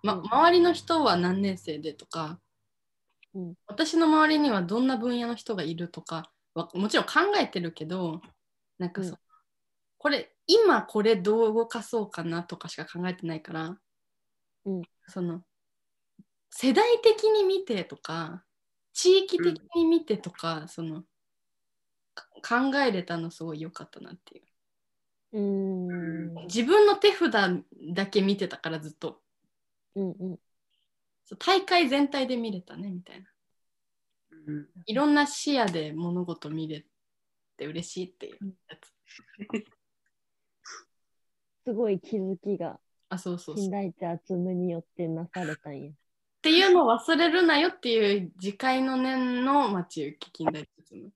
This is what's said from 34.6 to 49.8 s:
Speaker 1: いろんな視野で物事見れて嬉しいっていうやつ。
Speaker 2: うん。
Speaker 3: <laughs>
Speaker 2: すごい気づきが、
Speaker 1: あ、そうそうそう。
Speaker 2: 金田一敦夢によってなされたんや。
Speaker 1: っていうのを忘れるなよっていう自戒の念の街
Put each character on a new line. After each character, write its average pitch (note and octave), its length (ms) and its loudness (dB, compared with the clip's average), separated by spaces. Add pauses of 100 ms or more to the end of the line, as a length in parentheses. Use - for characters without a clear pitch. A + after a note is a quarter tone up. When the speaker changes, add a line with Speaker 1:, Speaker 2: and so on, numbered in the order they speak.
Speaker 1:
い G#3+ 80 -6
ろ C#4 120 2
ん D4 80 4
な D4 120 6
視 C#4+ 320 -2
野 A3+ 100 2
で D#3 260 -4
物 F3 320 -2
事 E3 240 -10
見 D#3 180 -6
れ D#3 180 -10 (720)
て C3+ 100 -10
嬉 D#3+ 240 -8
し F#3 140 -8
い F3+ 40 -8
っ - 60 -20
て - 140 -16
い - 60 -16
う G3 220 -12 (120)
や - 100 -20
つ。 - 160 -20 (460)
Speaker 2:
う G#3 40 -12
ん。 G#3+ 40 -14
Speaker 3:
<laughs> - 300 -8 (1900)
Speaker 2:
す B3 100 -6
ご A3 160 0
い F#3 100 0
気 - 180 -6
づ F#3+ 200 -4
き G3+ 200 -4
が、 E3 220 -10 (280)
Speaker 1:
あ、 F#3 100 -8
そ F3+ 160 -6
う F3 60 -8
そ D#3 140 -14
う G3 40 -6
そ G3+ 60 -4
う。 F#3+ 60 -2
Speaker 2:
金 G3 240 -6
田 E3+ 200 -6
一 E3 120 -8
敦 F#3+ 80 -6
夢 F3+ 220 -2
に F3+ 160 -2
よ E3 80 -6
っ E3 40 -14 (140)
て F3 100 -4
な E3 260 -6
さ F3+ 120 -6
れ D3+ 100 -6
た - 140 -18
ん C#3 120 -12
や。 C#3+ 100 -16
Speaker 1:
っ - 20 -20 (480)
て D#4 80 2
い F4+ 160 6
う F#4 80 6
の D#4+ 140 6
を - 20 4
忘 A#3 260 2
れ E4+ 140 4
る F4 140 4
な D#4 160 4
よ E4+ 100 2
っ - 100 -10
て B3 100 -2
い G#3 280 4
う F3+ 140 -6 (100)
自 G3+ 160 -6
戒 C4 240 0
の C4 160 0
念 B3+ 480 0
の C4+ 240 2
街 F3 320 -4